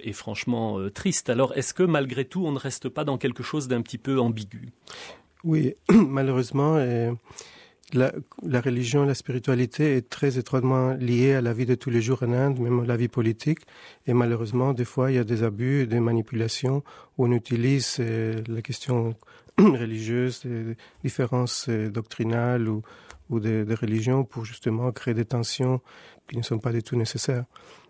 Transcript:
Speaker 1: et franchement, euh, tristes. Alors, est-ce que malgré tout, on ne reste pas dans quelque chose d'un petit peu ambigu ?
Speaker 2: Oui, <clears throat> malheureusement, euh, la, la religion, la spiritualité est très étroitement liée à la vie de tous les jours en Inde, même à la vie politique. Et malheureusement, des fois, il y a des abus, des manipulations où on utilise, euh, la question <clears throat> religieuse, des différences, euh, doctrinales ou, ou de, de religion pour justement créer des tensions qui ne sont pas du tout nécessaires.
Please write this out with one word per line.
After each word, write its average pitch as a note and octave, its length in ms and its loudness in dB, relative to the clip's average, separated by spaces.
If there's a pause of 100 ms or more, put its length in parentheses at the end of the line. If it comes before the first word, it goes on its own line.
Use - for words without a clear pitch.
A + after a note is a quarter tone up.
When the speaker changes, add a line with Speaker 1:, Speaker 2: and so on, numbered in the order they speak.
Speaker 1:
et A2 100 -6
franchement, A2 640 -4
euh, G2 120 -4
tristes. - 400 -2
Alors, B2+ 260 2
est-ce C#3 180 -2
que F#3 80 0
malgré C#3 420 0
tout, F3+ 220 -4
on D3 60 -2
ne C3+ 60 -2
reste B2+ 300 -6
pas D3+ 160 -6
dans C#3 140 -2
quelque B2+ 240 -4
chose C#3 260 -4
d'un A#2+ 140 0
petit A#2 160 -10
peu C3+ 220 0
ambigu ? A2+ 500 -2 (720)
Speaker 2:
Oui, D#3 380 2
<clears throat> - 80 0
malheureusement, C3+ 840 4
euh, A#2+ 360 2 (800)
la, B2+ 200 4 (300)
la C#3 180 0
religion, B2 440 2
la C#3 100 2
spiritualité B2+ 800 0
est A#2+ 120 -2
très C3+ 300 -2
étroitement C3 560 2
liée B2 400 4
à C3 80 2
la A#2 100 0
vie A#2+ 140 -2
de B2+ 80 2
tous A#2+ 160 -2
les A#2 100 4
jours B2 220 0
en A#2+ 100 0
Inde, C3 260 2
même A#2+ 220 0
à A#2+ 60 -2
la A#2+ 100 0
vie A#2 120 0
politique. A#2 500 0 (480)
Et B2 80 2
malheureusement, A#2+ 580 2
des A#2+ 140 -4
fois, C3 240 0
il C3 60 2
y - 20 2
a A#2+ 60 2
des A2 180 -2
abus, B2 440 0
des A#2 140 0
manipulations A#2 800 -2 (360)
où B2+ 80 2
on A#2+ 60 4
utilise, A#2+ 680 0
euh, A2+ 480 -4
la A2+ 140 -6
question A#2 520 -4 (220)
<clears throat> - 220 -4
religieuse, A#2+ 840 2
des A#2 320 -6 (280)
différences, B2 640 -2
euh, A2 220 -2
doctrinales A#2 800 -2
ou, G#2+ 120 -2 (480)
ou A#2 120 -2
de, A2 240 0
de A2 100 -2
religion A2+ 500 0
pour A#2 220 -10
justement A#2 460 -4
créer A#2+ 220 -4
des A2+ 120 0
tensions B2+ 540 0 (480)
qui A#2+ 100 -8
ne A#2 40 -2
sont A2+ 160 -2
pas A#2 140 -2
du A#2 100 -2
tout - 140 -6
nécessaires. A#2+ 480 -2 (460)